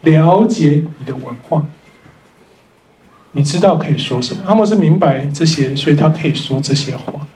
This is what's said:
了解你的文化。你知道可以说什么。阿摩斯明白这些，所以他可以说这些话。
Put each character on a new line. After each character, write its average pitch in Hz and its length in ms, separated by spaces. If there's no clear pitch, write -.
了 160 460
解 151 360
你 127 80
的 127 80
文 127 180
化。 156 160
你 143 140
知 175 160
道 185 160
可 - 120
以 156 80
说 123 240
什 - 160
么。 - 100
阿 196 60
摩 220 140
斯 214 80
明 170 240
白 139 340
这 165 140
些， 139 300
所 151 160
以 - 20
他 147 140
可 156 180
以 131 80
说 - 260
这 143 140
些 131 220
话。 - 280